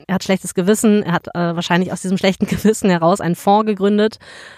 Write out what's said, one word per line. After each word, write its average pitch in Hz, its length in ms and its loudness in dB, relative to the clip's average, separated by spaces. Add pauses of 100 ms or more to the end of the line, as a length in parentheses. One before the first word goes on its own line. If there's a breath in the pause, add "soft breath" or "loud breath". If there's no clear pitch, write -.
Er 185 100 -4
hat - 80 -4
schlechtes 190 300 -2
Gewissen. 208 480 2
Er 170 100 -4
hat, 170 160 -4
äh, 175 280 -4
wahrscheinlich 180 360 -2
aus 185 100 -8
diesem 185 160 -2
schlechten 190 280 0
<laughs> - 0 -
Gewissen 208 440 0
heraus 175 300 2
einen 170 140 -2
Fonds 208 320 0
gegründet. 208 520 0 (400 loud breath)